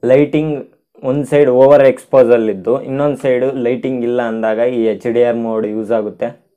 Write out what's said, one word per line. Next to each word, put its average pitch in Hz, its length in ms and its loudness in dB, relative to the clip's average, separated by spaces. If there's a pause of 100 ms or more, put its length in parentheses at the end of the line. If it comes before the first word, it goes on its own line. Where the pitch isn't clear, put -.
ಲೈಟಿಂಗ್ 147 600 0 (360)
ಒಂದು 135 220 -4
ಸೈಡ್ 147 240 2
ಓವರ್ 135 340 6
ಎಕ್ಸ್‌ಪೋಸಲ್ಲಿದ್ದು 117 960 2
ಇನ್ನೊಂದು 139 360 -4
ಸೈಡು 131 340 0
ಲೈಟಿಂಗ್ 127 520 -4
ಇಲ್ಲ 120 180 -2
ಅಂದಾಗ 113 360 -2
ಈ 117 280 0
ಎಚ್ 110 280 -2
ಡಿ 120 100 2
ಆರ್ 120 120 0
ಮೋಡ್ 113 320 -4
ಯೂಸ್ 107 240 -6
ಆಗುತ್ತೆ. 110 540 -6 (120)